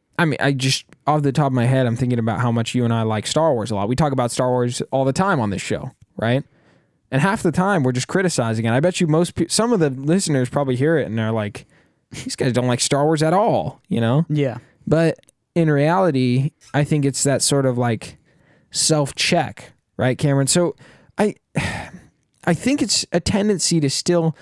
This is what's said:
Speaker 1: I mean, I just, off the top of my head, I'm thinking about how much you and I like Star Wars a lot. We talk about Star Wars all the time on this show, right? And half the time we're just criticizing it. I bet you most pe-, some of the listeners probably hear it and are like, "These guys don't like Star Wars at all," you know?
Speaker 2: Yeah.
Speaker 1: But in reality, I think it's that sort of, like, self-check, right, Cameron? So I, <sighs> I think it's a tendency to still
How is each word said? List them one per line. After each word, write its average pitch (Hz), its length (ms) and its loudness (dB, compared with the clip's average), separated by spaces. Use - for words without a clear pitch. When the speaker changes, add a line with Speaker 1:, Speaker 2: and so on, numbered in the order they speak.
Speaker 1:
I 170 60 2
mean, 151 160 0
I 139 120 2
just, 135 320 -2
off 151 160 0
the 139 100 0
top 143 160 2
of 131 40 0
my 123 140 2
head, 131 200 2
I'm 113 100 -2
thinking 123 220 0
about 113 220 -2
how 123 100 0
much 117 240 -2
you 123 100 2
and 117 100 2
I 113 80 0
like 110 240 -2
Star 156 260 2
Wars 113 180 -2
a 110 40 -2
lot. 101 140 -2
We 127 80 -2
talk 151 160 0
about 123 180 0
Star 127 180 -2
Wars 123 320 -2
all 135 140 0
the 135 80 0
time 185 280 2
on 104 100 0
this 95 120 -6
show, 104 280 -6
right? 120 280 0
And 135 120 0
half 196 200 0
the 170 100 0
time 185 320 0
we're 127 80 2
just 123 160 -4
criticizing 117 560 -2
it. 113 80 0
I 127 80 2
bet 180 200 0
you 175 60 2
most 160 280 0
pe-, - 140 -2
some 233 240 0
of 208 80 2
the 147 100 2
listeners 139 600 0
probably 135 260 -2
hear 151 220 2
it 117 80 0
and 110 120 -4
are 110 140 -2
like, 107 320 -4
"These - 260 -10
guys 131 160 -2
don't 123 140 0
like 123 140 0
Star 143 260 0
Wars 156 160 2
at 160 100 2
all," 180 560 0
you 120 120 -2
know? 123 280 2
Speaker 2:
Yeah. 143 300 -2
Speaker 1:
But 160 320 2
in 165 160 2
reality, 143 840 2
I 143 100 2
think 143 220 0
it's 135 180 -2
that 135 160 0
sort 139 240 0
of, 123 140 0
like, 120 400 -4
self-check, - 1040 -2
right, 127 220 0
Cameron? 139 300 2
So 175 280 2
I, 208 180 0
<sighs> - 880 -10
I 175 80 2
think 277 300 0
it's - 280 -2
a 175 100 0
tendency 196 600 0
to 143 80 0
still 165 540 0